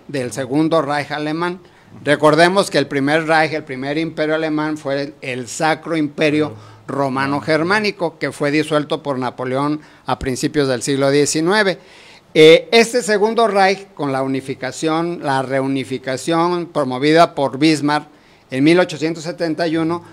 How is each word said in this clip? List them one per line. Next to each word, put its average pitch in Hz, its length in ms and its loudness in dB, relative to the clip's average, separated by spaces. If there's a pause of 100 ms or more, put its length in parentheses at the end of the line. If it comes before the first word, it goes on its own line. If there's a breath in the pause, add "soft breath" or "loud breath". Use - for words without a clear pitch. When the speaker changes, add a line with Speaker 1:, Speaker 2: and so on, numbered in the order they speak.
Speaker 1:
del 131 240 -6
Segundo 151 480 0
Reich 143 320 -2
alemán. 165 480 -6 (440 soft breath)
Recordemos 151 640 4
que 156 80 0
el 139 80 0
primer 147 400 0
Reich, 156 260 2
el 151 120 -6
primer 139 340 -6
imperio 156 360 -2
alemán 156 440 -2
fue 139 240 -4
el, 139 180 -10
el 127 260 -8
Sacro 156 500 -4
Imperio 151 580 0
Speaker 2:
Pero - 440 -14
Speaker 1:
Romano 139 440 -2
Germánico, 170 760 0
que 139 140 -6
fue 143 180 -2
disuelto 151 520 -2
por 139 160 -4
Napoleón 127 640 -4 (260 loud breath)
a 131 120 -2
principios 135 500 -2
del 123 140 -2
siglo 139 280 0
diecinueve. 165 680 2 (540 loud breath)
Eh, 160 380 8
este 226 320 4
Segundo 214 460 2
Reich, 196 440 0
con 143 200 -4
la 135 100 -2
unificación, 135 1040 -4
la 135 180 0
reunificación 135 1200 -2
promovida 151 680 2
por 131 240 -4
Bismarck 147 480 0 (460 soft breath)
en 131 100 -2
mil 165 160 6
ochocientos 160 460 -2
setenta 170 420 -4
y 160 100 -2
uno, 165 360 -2